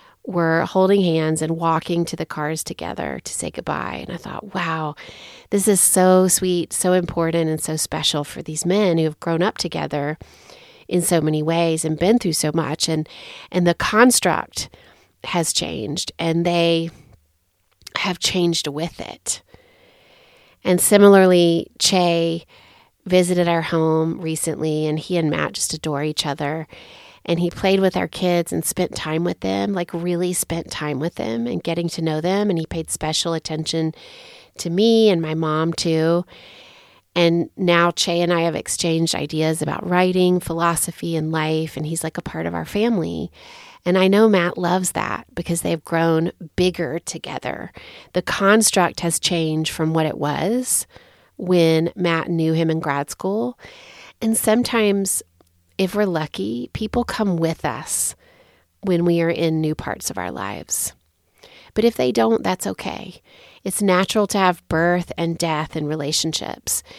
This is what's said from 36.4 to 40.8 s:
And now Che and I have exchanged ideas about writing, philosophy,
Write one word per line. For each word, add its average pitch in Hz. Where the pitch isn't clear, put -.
And 170
now 175
Che 170
and 175
I 170
have 165
exchanged 165
ideas 156
about 151
writing, 180
philosophy, 170